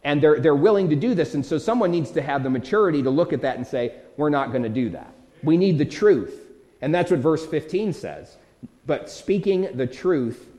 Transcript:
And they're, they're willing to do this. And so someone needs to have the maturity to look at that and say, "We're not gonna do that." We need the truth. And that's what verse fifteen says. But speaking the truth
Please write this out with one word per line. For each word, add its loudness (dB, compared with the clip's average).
And 0
they're, 6
they're 4
willing 4
to 2
do 0
this. -2
And -2
so -2
someone 0
needs -2
to -2
have -4
the -2
maturity 2
to 0
look 2
at -4
that -2
and -8
say, -4
"We're 0
not 0
gonna -2
do -2
that." -14
We 4
need 4
the 2
truth. 2
And 0
that's 0
what 2
verse 0
fifteen -4
says. -12
But -6
speaking -2
the -2
truth -2